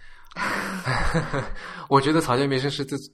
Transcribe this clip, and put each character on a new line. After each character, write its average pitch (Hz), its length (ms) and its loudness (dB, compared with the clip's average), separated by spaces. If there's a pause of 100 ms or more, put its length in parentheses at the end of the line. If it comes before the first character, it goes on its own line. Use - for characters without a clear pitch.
(360)
<laughs> - 1500 -2
我 135 100 8
觉 143 100 4
得 160 80 4
草 156 160 2
间 139 140 2
弥 135 80 0
生 139 140 0
是 143 120 -6
这， 139 140 -4 (180)